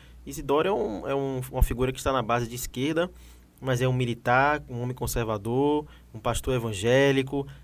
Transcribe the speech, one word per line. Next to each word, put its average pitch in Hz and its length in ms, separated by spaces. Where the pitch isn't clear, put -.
Isidório 147 440
é 202 40
um, 214 360
é 139 40
um, 135 280
uma 131 100
figura 127 300
que 131 80
está 139 120
na 131 120
base 117 240
de 117 80
esquerda, 156 560
mas 131 200
é 127 60
um 127 60
militar, 127 720
um 120 140
homem 127 140
conservador, 120 880
um 113 60
pastor 120 380
evangélico, 131 920